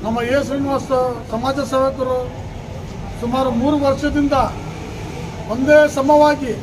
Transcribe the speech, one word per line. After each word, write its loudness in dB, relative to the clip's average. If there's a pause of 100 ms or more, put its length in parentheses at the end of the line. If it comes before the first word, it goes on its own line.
ನಮ್ಮ -2 (160)
ಎ 4
ಶ್ರೀನಿವಾಸ -2 (420)
ಸಮಾಜ -2 (140)
ಸೇವಕರು 0 (1040)
ಸುಮಾರು 0 (120)
ಮೂರು 2
ವರ್ಷದಿಂದ 2 (1160)
ಒಂದೇ 6 (180)
ಸಮವಾಗಿ 4